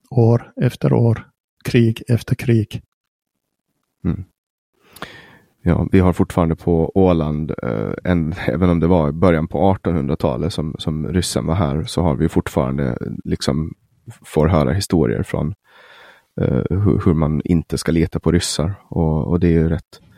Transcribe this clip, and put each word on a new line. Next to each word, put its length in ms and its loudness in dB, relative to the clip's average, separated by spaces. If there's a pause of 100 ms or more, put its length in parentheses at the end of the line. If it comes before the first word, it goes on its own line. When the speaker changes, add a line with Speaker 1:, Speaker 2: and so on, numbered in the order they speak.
Speaker 1:
år 420 2 (100)
efter 320 0
år, 340 0 (380)
krig 420 2
efter 280 0
krig. 460 0 (1200)
Speaker 2:
Mm. 180 -4 (1400)
Ja, 300 0
vi 80 6
har 140 4
fortfarande 420 0
på 420 0
Åland, 540 2 (120)
eh, 280 -4 (120)
en, 320 -2 (120)
även 220 2
om 100 2
det 80 2
var 220 4
i 20 -2
början 360 2
på 220 0
artonhundratalet 840 -2
som, 260 -6
som 280 -4
ryssen 380 -2
var 100 0
här, 280 0
så 180 -4
har 140 2
vi 140 0
fortfarande, 680 -2 (260)
liksom, 500 -4 (520)
får 220 2
höra 260 2
historier 500 0
från, 300 -4 (880)
eh, 280 0
hur, 360 2
hur 80 4
man 300 0
inte 340 0
ska 140 -4
leta 280 0
på 120 0
ryssar. 420 0 (160)
Och, 380 0
och 120 0
det 80 2
är 40 4
ju 180 4
rätt. 320 -8 (160)